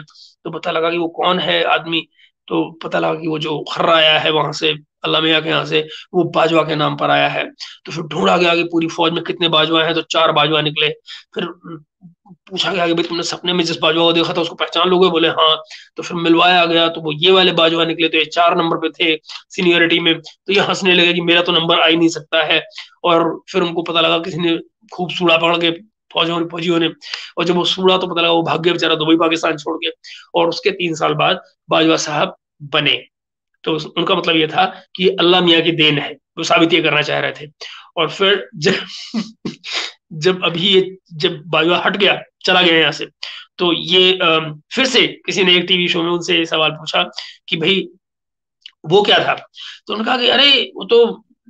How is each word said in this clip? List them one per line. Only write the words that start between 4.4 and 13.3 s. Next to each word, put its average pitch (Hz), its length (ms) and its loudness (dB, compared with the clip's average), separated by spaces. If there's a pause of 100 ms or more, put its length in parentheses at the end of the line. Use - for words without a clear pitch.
से, 156 220 -2 (300)
अल्लाह 156 160 0
मियाँ 160 220 0
के 160 60 -6
यहाँ 147 160 -2
से, 156 240 -2 (260)
वो 175 100 2
बाजवा 160 380 2
के 156 140 -2
नाम 147 200 0
पर 147 140 -2
आया 143 180 2
है। - 220 -4 (340)
तो - 80 -12
फिर 165 100 -8
ढूंढा 180 340 0
गया 175 180 2
कि 170 100 0
पूरी 170 220 0
फौज 165 260 0
में 165 120 -4
कितने 170 240 -2
बाजवा 160 360 2
हैं, 165 100 0
तो 160 80 -2
चार 160 300 0
बाजवा 151 300 2
निकले। 151 260 -2 (460)
फिर - 120 -4 (840)
पूछा 180 400 -6
गया 175 140 0
कि 170 80 0
भाई, 170 80 0
तुमने 170 200 -4
सपने 175 300 -4